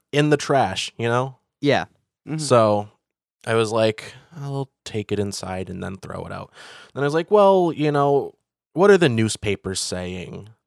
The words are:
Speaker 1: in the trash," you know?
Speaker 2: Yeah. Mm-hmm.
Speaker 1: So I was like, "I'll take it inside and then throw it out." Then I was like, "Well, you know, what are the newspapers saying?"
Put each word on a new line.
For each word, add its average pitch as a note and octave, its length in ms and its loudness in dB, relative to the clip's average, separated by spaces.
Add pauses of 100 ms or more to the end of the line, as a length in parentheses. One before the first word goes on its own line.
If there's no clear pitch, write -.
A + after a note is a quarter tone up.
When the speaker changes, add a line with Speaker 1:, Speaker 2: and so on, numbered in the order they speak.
(120)
Speaker 1:
in D3+ 160 2
the D3 80 4
trash," A2+ 640 0
you A#2 100 -2
know? B2+ 300 -2 (240)
Speaker 2:
Yeah. A#2+ 240 2 (420)
Mm-hmm. D3 80 -6
Speaker 1:
So A2 540 2 (560)
I A#2 80 -2
was A2+ 180 0
like, A2 400 0 (240)
"I'll C#3 340 -8 (140)
take - 260 -8
it G#2 80 -4
inside F#2 520 -8
and F#2 120 -10
then F#2 140 -10
throw F#2 300 -12
it F#2+ 60 -14
out." F#2+ 200 -14 (400)
Then C3 100 -6
I C#3+ 40 0
was D3 80 -2
like, E3 160 -2
"Well, G3 440 6
you D3 160 0
know, C#3+ 440 0 (380)
what F#3+ 180 4
are G3 80 8
the E3+ 100 4
newspapers A2 720 -2
saying?" F2+ 680 -8 (180)